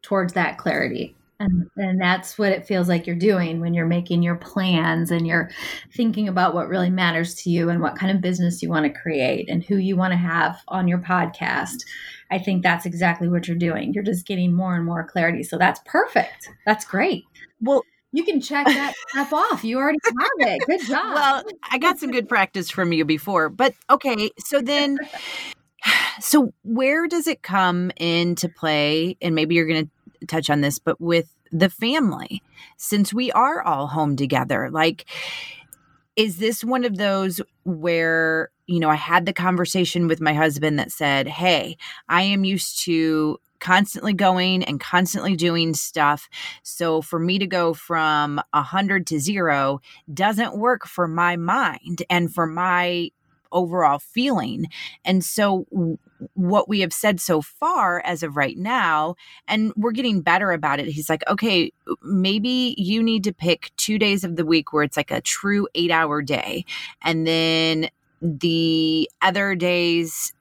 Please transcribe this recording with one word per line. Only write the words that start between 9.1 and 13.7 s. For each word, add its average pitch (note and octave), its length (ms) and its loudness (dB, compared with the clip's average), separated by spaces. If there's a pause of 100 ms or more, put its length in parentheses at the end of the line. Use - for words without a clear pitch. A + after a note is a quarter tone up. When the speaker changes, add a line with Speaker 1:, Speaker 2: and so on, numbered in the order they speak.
Speaker 1:
and E3+ 120 -2
who G3 140 -2
you F#3+ 180 0
wanna F#3 220 2
have E3+ 520 0
on F#3 200 0
your F3+ 100 2
podcast. F3+ 840 -4 (460)
I F#3 80 0
think F#3 240 0
that's F3 240 2
exactly E3+ 420 0
what F3 180 0
you're E3+ 120 -2
doing. E3+ 340 -2